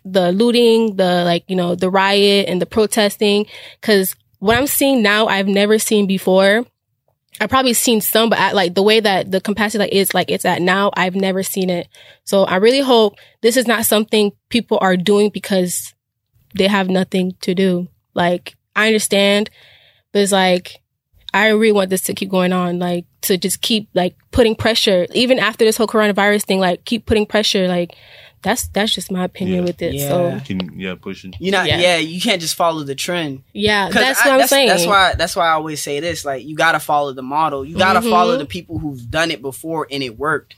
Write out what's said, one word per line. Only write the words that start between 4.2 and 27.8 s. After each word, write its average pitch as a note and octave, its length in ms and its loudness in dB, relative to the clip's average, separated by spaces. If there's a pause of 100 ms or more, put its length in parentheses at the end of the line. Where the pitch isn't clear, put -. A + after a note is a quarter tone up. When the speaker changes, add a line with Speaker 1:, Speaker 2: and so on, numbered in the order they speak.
Speaker 1:
what A3 180 2
I'm C#4 100 0
seeing C#4 340 2
now, G#3 260 2
I've G3 200 0
never G#3 320 2
seen G#3 260 2
before. F#3+ 600 2 (760)
I've G#3+ 80 -2
probably C4 240 2
seen A3+ 260 2
some, A3 300 2
but D#3+ 100 2
at, F#3+ 160 0
like, F3+ 200 0
the G3 80 2
way G#3+ 160 4
that G3 320 0
the F#3+ 100 0
capacity, G#3 380 -2
like, G3+ 140 -2
is, F#3+ 200 0
like, F3+ 160 -2
it's - 160 -4
at F3+ 160 0
now, F#3+ 320 0
I've F#3 220 -2
never F#3+ 280 -2
seen F#3 280 -4
it. F3 160 -6 (360)
So G3 200 0
I F3+ 140 0
really A#3 240 4
hope A#3 340 4 (260)
this A#3 160 2
is A#3 100 2
not A3+ 180 0
something G#3+ 460 2 (180)
people A3+ 300 -2
are F#3 160 2
doing G3+ 360 2
because F#3 640 -4 (600)
they F#3+ 140 2
have G3 220 0
nothing F#3 520 -2
to F#3 140 -2
do. F3+ 320 0 (260)
Like, F3 420 -2 (200)
I G#3+ 120 2
understand, G#3 640 2 (640)
but G3+ 80 2
it's G3 100 -2
like, F#3 480 0 (540)
I G3+ 160 2
really G#3+ 240 4
want F#3+ 160 0
this F#3 140 -2
to F#3+ 100 -6
keep F#3+ 160 -8
going F#3 240 0
on, F3+ 260 -2
like, F3 240 -4 (200)
to G#3 140 0
just F#3 240 -6
keep, G#3+ 320 -4
like, F3+ 220 -2 (160)
putting A3+ 240 2
pressure, G#3+ 580 0
even B3 240 2
after A3 280 0
this A3 100 2
whole A3 120 0
coronavirus G#3 560 2
thing, F#3+ 180 -2
like, F3+ 240 -2
keep A3 200 -4
putting G#3+ 200 0
pressure, G#3 420 -2
like, F3 280 -4 (460)